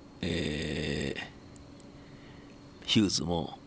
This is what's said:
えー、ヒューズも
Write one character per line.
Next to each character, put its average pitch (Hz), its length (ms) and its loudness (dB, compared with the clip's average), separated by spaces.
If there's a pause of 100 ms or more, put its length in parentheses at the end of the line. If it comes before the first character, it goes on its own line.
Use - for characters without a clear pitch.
(220)
え 76 960 2
ー、 - 1700 -14
ヒ - 140 8
ュ 104 80 10
ー - 20 4
ズ - 140 4
も 82 440 2